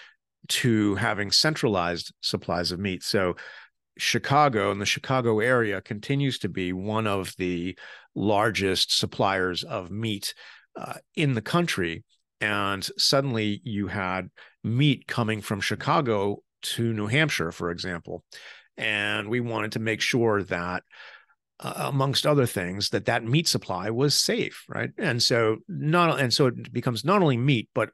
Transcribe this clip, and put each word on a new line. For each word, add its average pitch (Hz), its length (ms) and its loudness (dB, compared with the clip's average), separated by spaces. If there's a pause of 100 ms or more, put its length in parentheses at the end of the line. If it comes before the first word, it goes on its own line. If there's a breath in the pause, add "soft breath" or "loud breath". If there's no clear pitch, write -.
(500 loud breath)
to 107 460 4
having 101 360 -2
centralized 95 880 0
supplies 87 500 -2
of 90 80 -4
meat. 95 240 -4
So 92 320 0 (600 loud breath)
Chicago 123 760 2
and 101 80 -4
the 101 60 -4
Chicago 120 540 0
area 110 420 2
continues 135 580 -2
to 101 100 -4
be 90 220 -2
one 107 360 -2
of 98 300 -2
the 90 400 -2 (380 loud breath)
largest 98 840 2
suppliers 95 680 0
of 98 280 -8
meat, 107 420 -4 (440 loud breath)
uh, - 160 -10 (220)
in 143 180 2
the 113 80 0
country. 104 640 -2 (340)
And 101 480 0 (100)
suddenly 113 680 0
you 101 220 -4
had 92 420 -4 (340 loud breath)
meat 127 440 2
coming 110 340 -2
from 101 180 -4
Chicago 110 840 0 (180)
to 117 320 -2
New 104 140 -4
Hampshire, 123 440 0
for 85 200 -4
example. 87 520 -8 (540 loud breath)
And 104 500 -2
we 120 120 0
wanted 110 340 -2
to 117 60 -2
make 110 220 -2
sure 110 420 2
that, 90 400 -4 (760 loud breath)
uh, - 140 -6 (160)
amongst 135 380 0
other 143 180 6
things, 95 460 -2
that 104 140 -2
that 120 180 0
meat 139 240 2
supply 98 420 -2
was 135 260 2
safe, - 540 0
right? 123 280 -4
And 123 240 0
so 113 360 4 (100)
not, 156 540 2
and 123 100 2
so 143 140 4
it 120 260 -2
becomes 120 320 -2
not 196 180 4
only 143 160 4
meat, 123 360 2
but 113 200 0